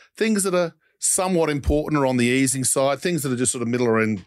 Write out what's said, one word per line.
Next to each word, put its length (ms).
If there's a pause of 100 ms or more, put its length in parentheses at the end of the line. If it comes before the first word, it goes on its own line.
(160)
Things 280
that 100
are 220 (240)
somewhat 500
important 500
are 60
on 120
the 100
easing 360
side. 360
Things 240
that 80
are 60
just 140
sort 120
of 40
middle 200
are 120
in, 280